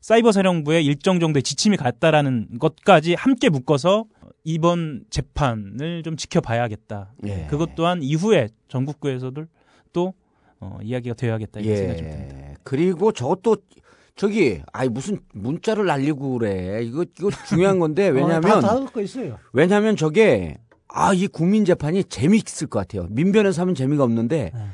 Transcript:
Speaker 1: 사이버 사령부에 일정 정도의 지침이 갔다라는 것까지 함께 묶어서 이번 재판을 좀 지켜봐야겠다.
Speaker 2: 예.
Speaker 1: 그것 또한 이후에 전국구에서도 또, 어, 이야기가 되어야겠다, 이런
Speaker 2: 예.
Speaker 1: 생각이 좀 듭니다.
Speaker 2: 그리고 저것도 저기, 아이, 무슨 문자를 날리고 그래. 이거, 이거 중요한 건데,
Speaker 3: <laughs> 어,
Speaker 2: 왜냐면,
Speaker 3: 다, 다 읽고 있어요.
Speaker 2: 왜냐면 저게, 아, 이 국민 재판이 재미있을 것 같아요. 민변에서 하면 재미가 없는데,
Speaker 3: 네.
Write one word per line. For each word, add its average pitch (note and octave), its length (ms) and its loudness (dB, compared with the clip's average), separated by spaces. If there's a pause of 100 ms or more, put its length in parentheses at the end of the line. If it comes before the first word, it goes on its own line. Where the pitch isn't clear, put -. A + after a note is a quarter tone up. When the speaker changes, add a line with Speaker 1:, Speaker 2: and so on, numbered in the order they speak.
Speaker 1:
사이버 A3+ 320 4
사령부에 E3+ 480 2
일정 D#3+ 400 2
정도의 D#3+ 220 2
지침이 G3+ 340 2
갔다라는 C#3 720 0 (100)
것까지 E3 560 4
함께 B3+ 360 2
묶어서 D#3+ 560 2 (380)
이번 E3 680 -2
재판을 C3 920 -4
좀 D#3+ 120 -6
지켜봐야겠다. A2+ 960 -4 (140)
Speaker 2:
예. F#2+ 240 -6
Speaker 1:
그것 D#3 240 -4
또한 E3+ 280 -2
이후에 D#3 460 2 (200)
전국구에서도 C3+ 760 -6 (480)
또, F3+ 220 -2 (460)
어, G2 240 -14
이야기가 A#2+ 320 -6
되어야겠다, A2+ 440 -4
이런 G#2+ 120 0
Speaker 2:
예. G#2 40 2
Speaker 1:
생각이 F2 220 -2
좀 D#2+ 120 -8
듭니다. C#2 260 -12 (260)
Speaker 2:
그리고 F3 480 0
저것도 G3+ 460 0 (580)
저기, G3 460 0 (120)
아이, B2+ 160 -2
무슨 C3+ 300 -6 (160)
문자를 F3+ 520 -2
날리고 C#3 520 -2
그래. G2 460 -2
이거, C3 200 -6 (140)
이거 G3 120 -2 (180)
중요한 F#3+ 320 2
건데, D#3 260 2
Speaker 3:
<laughs> F3 40 4
어, - 20 2
Speaker 2:
왜냐면, C#3+ 300 2
Speaker 3:
다, G#3 180 6
다 - 180 2
읽고 C4+ 220 -6
있어요. F#3+ 380 -8 (140)
Speaker 2:
왜냐면 G3+ 440 4
저게, D3+ 640 2 (280)
아, - 280 0
이 F#3 120 2
국민 G3 380 0
재판이 E3+ 400 0
재미있을 D#3+ 640 0
것 A#2 120 -4
같아요. F#2 300 -6
민변에서 F#3 520 2
하면 F#3 120 0
재미가 C#3 300 0
없는데, A#2 500 -2
Speaker 3:
네. A#2 60 -8 (140)